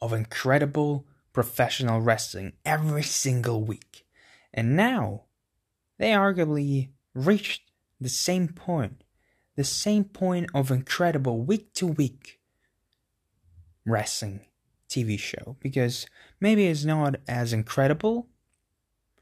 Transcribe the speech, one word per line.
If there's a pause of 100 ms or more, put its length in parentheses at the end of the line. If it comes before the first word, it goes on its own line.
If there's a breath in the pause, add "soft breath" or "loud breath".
of
incredible (280 soft breath)
professional
wrestling (100)
every
single
week. (480 soft breath)
And
now, (720)
they
arguably (240)
reached (360)
the
same
point, (520)
the
same
point
of
incredible
week-to-week (1500)
wrestling (460)
T
V
show,
because (340 loud breath)
maybe
it's
not (120)
as
incredible. (920)